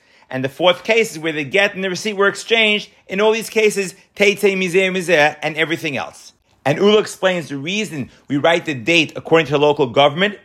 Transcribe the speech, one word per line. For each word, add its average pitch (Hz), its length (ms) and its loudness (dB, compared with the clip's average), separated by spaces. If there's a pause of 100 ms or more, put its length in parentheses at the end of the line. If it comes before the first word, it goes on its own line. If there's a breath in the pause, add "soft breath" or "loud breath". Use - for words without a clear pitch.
(300 soft breath)
And 131 140 -6
the 135 60 -2
fourth 180 340 0
case 220 300 0
is 160 60 -12
where 160 140 -6
the 151 100 -4
get 196 300 0
and 185 100 -8
the 190 60 -4
receipt 196 240 -6
were 202 140 2
exchanged. 208 640 0 (160 soft breath)
In 190 120 -4
all 220 120 4
these 220 180 -4
cases, 202 460 0 (200 soft breath)
Teitze 196 400 2
Mizeh 185 400 0
Mizeh 156 460 2
and 151 160 -6
everything 143 400 -4
else. - 360 -12 (340)
And 151 120 0
Ula 208 200 6
explains 185 500 -2
the 139 80 -8
reason 156 520 -6 (180 soft breath)
we 143 100 -2
write 165 280 2
the 156 80 -4
date 151 420 0
according 160 300 2
to 131 60 -8
the 147 80 2
local 147 260 2
government 147 600 0